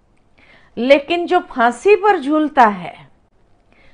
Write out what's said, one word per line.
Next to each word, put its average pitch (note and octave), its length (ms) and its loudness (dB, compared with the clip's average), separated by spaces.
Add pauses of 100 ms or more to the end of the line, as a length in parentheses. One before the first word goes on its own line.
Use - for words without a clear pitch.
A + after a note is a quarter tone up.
(760)
लेकिन C#4+ 500 0
जो F4+ 120 0
फांसी F4 560 0
पर G4+ 240 0
झूलता D4 480 0
है, F3 420 -8 (840)